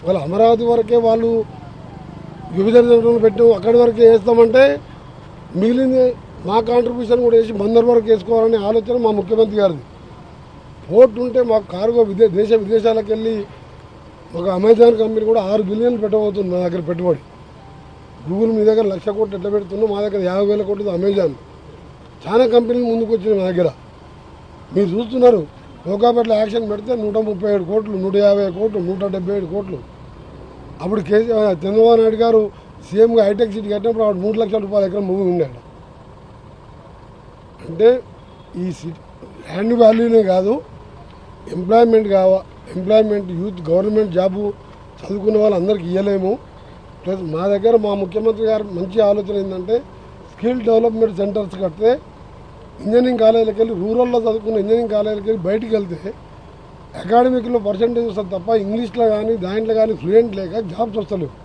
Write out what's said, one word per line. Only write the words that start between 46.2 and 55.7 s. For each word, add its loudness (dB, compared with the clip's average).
ప్లస్ -6
మా -4
దగ్గర 2
మా -2
ముఖ్యమంత్రి -2
గారు -2
మంచి -4
ఆలోచన -2
ఏంటంటే -4
స్కిల్ -4
డెవలప్‌మెంట్ 0
సెంటర్స్ -4
కడితే 0
ఇంజనీరింగ్ 0
కాలేజీలకి 2
వెళ్ళి, 0
రూరల్లో 0
చదువుకున్న -2
ఇంజనీరింగ్ 0
కాలేజీలకి -2
వెళ్ళి -2
బయటికి -2